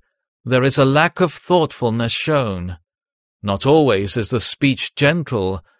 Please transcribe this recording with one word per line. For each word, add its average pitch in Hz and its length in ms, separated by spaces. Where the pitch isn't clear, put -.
there 127 200
is 135 160
a 139 40
lack 147 360
of 170 120
thoughtfulness 120 800
shown. 95 680
Not 101 200
always 131 540
is 107 140
the 123 80
speech - 560
gentle. 127 680